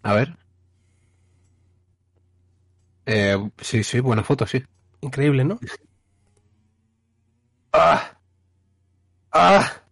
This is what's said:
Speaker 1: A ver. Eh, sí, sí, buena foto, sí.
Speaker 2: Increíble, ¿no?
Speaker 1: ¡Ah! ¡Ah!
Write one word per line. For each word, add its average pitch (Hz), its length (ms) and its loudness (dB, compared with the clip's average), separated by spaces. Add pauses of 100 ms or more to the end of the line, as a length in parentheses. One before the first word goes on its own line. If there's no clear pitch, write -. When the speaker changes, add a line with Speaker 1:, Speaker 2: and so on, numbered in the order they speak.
Speaker 1:
A 104 100 -2
ver. 139 240 0 (2750)
Eh, 101 280 0 (240)
sí, - 240 -2
sí, - 160 -2
buena 117 240 0
foto, 135 220 0
sí. 131 180 -6 (380)
Speaker 2:
Increíble, 139 420 0
¿no? 196 160 -4 (2250)
Speaker 1:
¡Ah! - 380 2 (1200)
¡Ah! 180 500 4 (100)